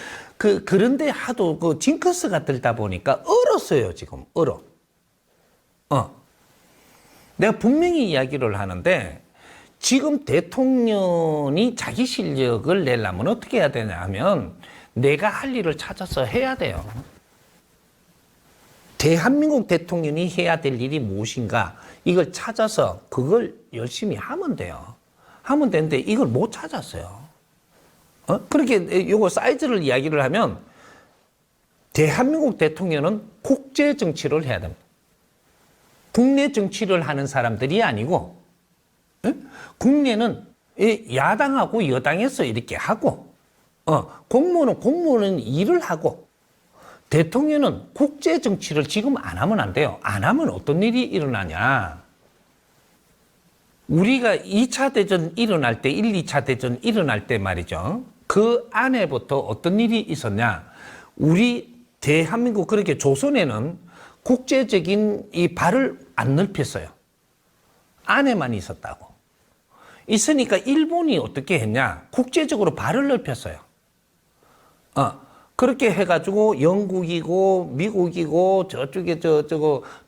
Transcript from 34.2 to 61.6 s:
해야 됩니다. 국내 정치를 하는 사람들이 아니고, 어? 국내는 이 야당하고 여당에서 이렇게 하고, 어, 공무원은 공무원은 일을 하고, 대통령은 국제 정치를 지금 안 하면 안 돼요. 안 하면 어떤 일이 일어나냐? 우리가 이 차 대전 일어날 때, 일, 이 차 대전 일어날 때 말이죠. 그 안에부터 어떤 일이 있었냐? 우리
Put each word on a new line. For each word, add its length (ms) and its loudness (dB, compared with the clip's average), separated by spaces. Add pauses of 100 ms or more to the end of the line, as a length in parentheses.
해야 160 -2
됩니다. 200 -12 (1300)
국내 400 4
정치를 500 0
하는 240 -2
사람들이 560 0
아니고, 540 -2 (880)
어? 80 0 (460)
국내는 680 2 (320)
이 380 2
야당하고 720 2
여당에서 560 0
이렇게 320 -4
하고, 560 -2 (540)
어, 220 0 (200)
공무원은 520 2
공무원은 600 2
일을 400 0
하고, 480 -4 (800)
대통령은 840 2
국제 460 0
정치를 440 0
지금 340 -2
안 200 -8
하면 220 0
안 120 -2
돼요. 300 0
안 220 -4
하면 260 2
어떤 320 -2
일이 200 2
일어나냐? 1000 -2 (1900)
우리가 480 4
이 340 0
차 200 0
대전 460 0
일어날 460 2
때, 80 2
일, 240 0
이 100 -2
차 200 -2
대전 380 -2
일어날 440 0
때 120 0
말이죠. 640 -4 (220)
그 440 2
안에부터 680 0
어떤 420 -2
일이 200 2
있었냐? 640 -2 (500)
우리 580 2 (260)